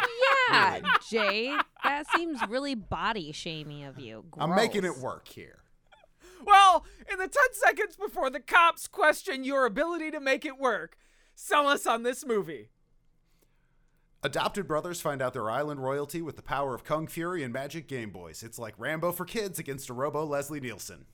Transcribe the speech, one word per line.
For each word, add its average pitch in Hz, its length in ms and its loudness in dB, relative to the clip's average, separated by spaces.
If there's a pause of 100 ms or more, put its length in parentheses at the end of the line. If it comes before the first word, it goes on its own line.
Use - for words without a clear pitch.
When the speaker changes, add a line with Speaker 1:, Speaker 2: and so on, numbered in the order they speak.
(200)
Speaker 1:
<laughs> 523 300 4
Yeah, 202 300 6
Speaker 2:
really. 196 100 -2 (220)
Speaker 1:
Jay, 220 460 0 (260)
that 294 260 0
seems 330 300 -2 (100)
really 277 240 -2
body 185 580 -4
shamey 151 520 -10
of 135 160 -14
you. 110 260 -14 (140)
Speaker 2:
I'm 165 160 2
making 202 280 4
it 170 100 -2
Speaker 1:
Gross. 131 100 -10
Speaker 2:
work 98 240 -8
here. - 320 -18 (840)
Speaker 3:
Well, 381 420 8 (260)
in 370 80 -4
the 381 80 -4
ten 508 260 4
seconds 415 440 2
before 370 340 -4
the 285 80 -8
cops 339 480 4
question 302 560 2
your 269 220 2
ability 311 460 -2
to 302 80 -6
make 277 260 0
it 269 120 -8
work, 214 380 -2 (400)
sell 294 320 2
us 285 180 2
on 233 180 2
this 254 220 -4
movie. 165 440 -2 (1500)
Speaker 2:
Adopted 160 440 -2
brothers 156 320 -4
find 143 220 -4
out 127 120 0
their 110 160 -4
island 143 320 -4
royalty 143 400 -4
with 151 140 -8
the 104 60 -18
power 139 320 -4
of 110 100 -10
Kung 156 240 -4
Fury 170 360 -6
and 120 100 -6
magic 139 340 -8
Game 120 220 -8
Boys. 87 340 -14
It's 87 140 -16
like 110 200 -10
Rambo 160 340 -2
for 175 140 -8
kids 202 340 -6
against 135 300 -8
a 123 40 -10
Robo 143 320 -2
Leslie 143 340 -4
Nielsen. 101 540 -10